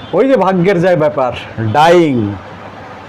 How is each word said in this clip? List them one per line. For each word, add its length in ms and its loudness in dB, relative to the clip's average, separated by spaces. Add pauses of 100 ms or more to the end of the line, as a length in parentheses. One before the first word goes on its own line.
(140)
ওই 140 2
যে 100 2
ভাগ্যের 440 0
যায় 140 2
ব্যাপার, 360 0 (400)
ডাইং। 640 4 (760)